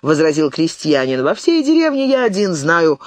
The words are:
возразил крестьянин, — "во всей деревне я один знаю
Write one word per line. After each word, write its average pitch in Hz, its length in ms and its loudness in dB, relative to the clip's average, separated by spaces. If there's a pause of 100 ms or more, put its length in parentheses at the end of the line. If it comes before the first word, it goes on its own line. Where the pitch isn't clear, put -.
возразил 151 480 0
крестьянин, — 135 760 -2
"во 156 120 0
всей 330 280 2
деревне 294 440 0
я 262 160 2
один 196 300 0
знаю 160 540 0